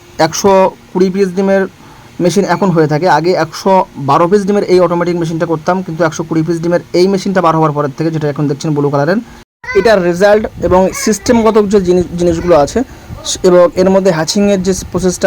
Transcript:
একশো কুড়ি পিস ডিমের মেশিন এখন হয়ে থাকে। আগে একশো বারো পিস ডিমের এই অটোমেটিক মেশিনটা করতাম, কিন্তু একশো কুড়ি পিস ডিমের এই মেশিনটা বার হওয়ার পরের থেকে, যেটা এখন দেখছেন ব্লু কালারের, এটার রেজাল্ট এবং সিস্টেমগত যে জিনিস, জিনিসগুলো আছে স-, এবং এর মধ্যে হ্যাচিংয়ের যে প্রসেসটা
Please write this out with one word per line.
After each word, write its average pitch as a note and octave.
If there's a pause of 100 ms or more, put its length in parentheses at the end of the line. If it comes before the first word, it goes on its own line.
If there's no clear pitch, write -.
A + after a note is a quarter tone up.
(260)
একশো G3 (400)
কুড়ি F#3+
পিস G3
ডিমের G3 (600)
মেশিন F3+ (100)
এখন G3
হয়ে D#3+
থাকে। D3+ (120)
আগে E3+ (120)
একশো F#3+ (360)
বারো D#3
পিস G#3
ডিমের G3+
এই F3+
অটোমেটিক F3
মেশিনটা E3
করতাম, D#3+ (100)
কিন্তু D#3+
একশো D#3+
কুড়ি D#3+
পিস E3+
ডিমের F3 (160)
এই F3+
মেশিনটা F#3+
বার D#3+
হওয়ার D#3
পরের D3
থেকে, D#3+
যেটা D3+
এখন D3+
দেখছেন D3
ব্লু C#3+
কালারের, D3 (600)
এটার A3+ (100)
রেজাল্ট G3+ (240)
এবং F3+ (240)
সিস্টেমগত A3 (160)
যে G#3+ (100)
জিনিস, F3+ (160)
জিনিসগুলো F3 (100)
আছে - (520)
স-, - (100)
এবং F3+ (180)
এর F#3+
মধ্যে G3
হ্যাচিংয়ের G3+
যে F#3+ (200)
প্রসেসটা F3+